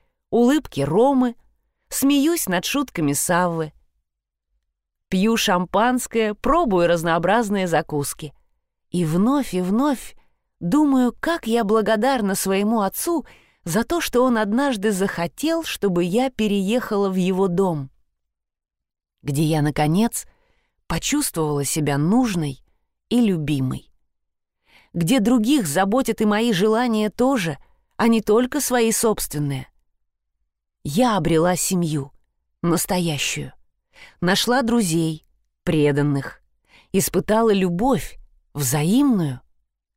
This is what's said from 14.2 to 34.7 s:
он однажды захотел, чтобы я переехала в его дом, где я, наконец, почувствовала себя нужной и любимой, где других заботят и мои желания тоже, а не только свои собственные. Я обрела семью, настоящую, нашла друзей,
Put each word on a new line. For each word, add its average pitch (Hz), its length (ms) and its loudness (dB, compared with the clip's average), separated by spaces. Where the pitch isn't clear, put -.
он 254 160 2
однажды 220 540 0
захотел, 196 720 -2
чтобы 180 400 -2
я 240 260 0
переехала 202 800 -2
в 190 80 -4
его 185 320 0
дом, 170 420 -2
где 139 200 -2
я, 156 200 0
наконец, 156 640 0
почувствовала 160 800 -2
себя 143 340 -2
нужной 170 640 0
и 240 120 2
любимой, 147 680 -2
где 170 280 2
других 240 460 2
заботят 196 540 0
и 220 60 2
мои 214 260 2
желания 214 580 0
тоже, 226 480 0
а 226 120 2
не 226 120 4
только 254 400 2
свои 233 320 0
собственные. 147 760 -2
Я 208 320 0
обрела 165 400 2
семью, 156 560 -2
настоящую, 170 880 -4
нашла 220 420 0
друзей, 170 640 0